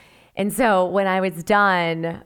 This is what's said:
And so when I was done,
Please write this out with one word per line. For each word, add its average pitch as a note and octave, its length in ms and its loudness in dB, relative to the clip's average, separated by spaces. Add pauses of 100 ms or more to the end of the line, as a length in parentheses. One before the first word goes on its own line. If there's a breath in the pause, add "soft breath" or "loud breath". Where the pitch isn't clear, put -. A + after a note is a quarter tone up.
(360 loud breath)
And G3 160 -4
so G3 340 2
when G3 200 0
I F#3+ 140 0
was F3 220 -4
done, E3+ 840 0